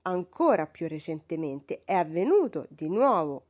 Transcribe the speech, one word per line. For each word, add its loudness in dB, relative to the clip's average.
ancora 0
più -8
recentemente, -8
è -2
avvenuto 0
di -8
nuovo 2